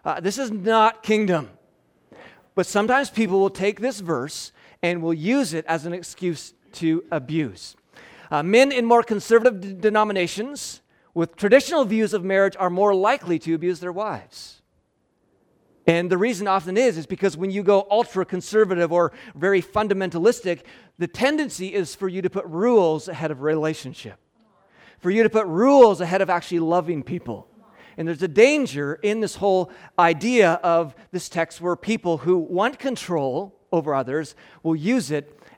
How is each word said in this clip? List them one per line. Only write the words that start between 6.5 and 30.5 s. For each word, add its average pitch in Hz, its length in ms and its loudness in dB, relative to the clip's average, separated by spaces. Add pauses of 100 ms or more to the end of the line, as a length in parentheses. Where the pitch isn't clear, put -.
to 160 400 -2
abuse. 147 640 -6 (540)
Uh, 147 120 0
men 240 300 4
in 247 140 0
more 233 160 6
conservative 226 580 2
d-, 196 140 -12
denominations 208 1040 -2 (320)
with 165 240 -4
traditional 269 480 4
views 214 300 0
of 180 100 -4
marriage 190 340 2
are 185 120 0
more 196 240 2
likely 190 460 0
to 165 140 -4
abuse 165 260 -4
their 180 120 -8
wives. - 680 -12 (1200)
And 170 240 2
the 185 60 2
reason 202 320 -2
often 185 300 -2
is, 233 180 2
is 160 80 -8
because 185 320 -4
when 190 140 -6
you 196 120 -4
go 196 280 4
ultra-conservative 190 1000 0
or 170 220 2 (220)
very 185 260 2
fundamentalistic, 190 1040 -2 (340)
the 170 100 -4
tendency 247 680 -4
is 196 200 -4
for 196 140 -6
you 185 140 -6
to 180 80 -2
put 190 160 -8
rules 175 600 2
ahead 156 240 -6
of 131 120 -10
relationship, 151 760 -4 (800)
for 180 120 -2
you 220 140 4
to 214 40 4
put 214 180 0
rules 220 540 6
ahead 180 220 0
of 190 80 -2
actually 175 300 -2
loving 165 420 -2
people. - 460 -10 (500)
And 165 100 -6
there's 160 140 -4
a 185 60 -2
danger 160 760 2
in 208 180 -2
this 208 160 -6
whole 190 340 0 (280)
idea 175 540 4 (100)